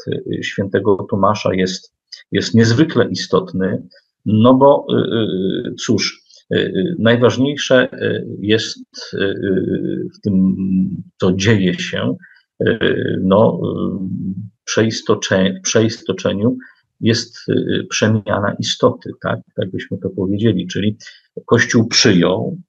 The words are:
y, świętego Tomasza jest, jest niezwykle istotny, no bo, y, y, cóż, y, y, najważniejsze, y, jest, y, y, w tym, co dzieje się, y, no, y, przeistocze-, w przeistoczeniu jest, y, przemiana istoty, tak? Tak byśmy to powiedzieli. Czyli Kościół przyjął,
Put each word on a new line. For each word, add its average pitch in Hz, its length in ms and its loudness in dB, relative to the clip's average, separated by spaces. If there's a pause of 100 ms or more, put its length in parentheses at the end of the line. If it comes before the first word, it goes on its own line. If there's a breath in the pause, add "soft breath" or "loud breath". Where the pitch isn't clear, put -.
y, - 360 -6
świętego 98 680 -2
Tomasza 101 440 0
jest, 92 400 -4 (380 loud breath)
jest 95 240 -2
niezwykle 117 540 4
istotny, 92 720 -2 (420 soft breath)
no 110 280 6
bo, 139 360 6
y, 95 800 -2
y, - 60 -10
cóż, - 460 -4 (320 soft breath)
y, 101 40 2
y, 95 420 -2
najważniejsze, 123 960 2
y, 107 340 -4 (120)
jest, - 760 -4
y, 95 40 -8
y, 95 880 -2 (100)
w - 40 -20
tym, 95 340 2 (640)
co 95 160 0
dzieje 95 400 2
się, 104 420 -4 (520 soft breath)
y, 98 560 -2
no, 98 400 2
y, 95 680 -6 (320)
przeistocze-, 101 920 0
w - 20 -14
przeistoczeniu 107 960 0 (420 loud breath)
jest, - 500 -2
y, 98 400 -2
przemiana 101 680 0
istoty, - 520 -2 (100)
tak? - 180 -4 (160)
Tak 98 160 -4
byśmy - 260 -8
to - 120 -6
powiedzieli. 98 580 0
Czyli 107 300 -4 (480 loud breath)
Kościół 120 420 2
przyjął, 90 680 2 (120)